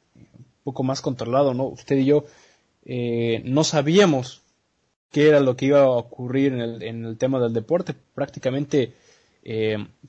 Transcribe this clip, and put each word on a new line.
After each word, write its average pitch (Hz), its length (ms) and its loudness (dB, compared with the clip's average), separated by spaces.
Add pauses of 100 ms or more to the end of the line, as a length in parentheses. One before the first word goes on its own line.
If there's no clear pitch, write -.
(160)
un - 300 -20 (200)
poco 135 180 -6
más 131 160 -2
controlado, 131 540 0
¿no? 127 140 -4
Usted - 280 -4
y 135 80 2
yo, 147 220 4 (580)
eh, 117 640 -2
no 135 180 0
sabíamos 156 800 2 (680)
qué 147 200 4
era 147 100 6
lo 131 160 2
que 135 120 -4
iba 143 120 4
a 139 80 6
ocurrir 127 640 -2
en 127 80 -6
el, 117 240 -8
en 117 220 -8
el 113 120 -10
tema 131 220 -2
del 117 140 0
deporte. 151 420 -4 (200)
Prácticamente, 135 800 -4 (520)
eh, 110 320 -2 (320)